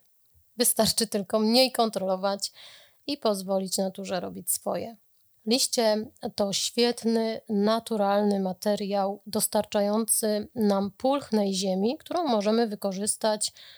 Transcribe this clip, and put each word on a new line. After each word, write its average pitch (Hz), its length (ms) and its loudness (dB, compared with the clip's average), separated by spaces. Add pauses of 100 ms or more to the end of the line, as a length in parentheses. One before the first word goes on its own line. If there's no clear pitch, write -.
(560)
Wystarczy 226 500 2
tylko 208 320 -2
mniej 240 340 6
kontrolować 196 800 -2 (540)
i 285 100 -4
pozwolić 190 600 -2
naturze 190 420 -4
robić 190 300 -8
swoje. 208 460 -6 (500)
Liście 220 600 2 (280)
to 202 180 -2
świetny, 226 960 0
naturalny 208 920 2
materiał 202 840 -2
dostarczający 208 1300 0
nam 202 360 2
pulchnej 220 640 0
ziemi, 196 440 0
którą 339 260 -4
możemy 226 420 2
wykorzystać 208 840 -4 (260)